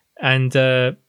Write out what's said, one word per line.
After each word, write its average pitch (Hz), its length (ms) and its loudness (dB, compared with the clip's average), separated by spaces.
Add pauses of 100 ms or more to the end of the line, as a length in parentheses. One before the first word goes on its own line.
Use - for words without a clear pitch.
(220)
And, 131 340 0
uh, 131 380 0 (140)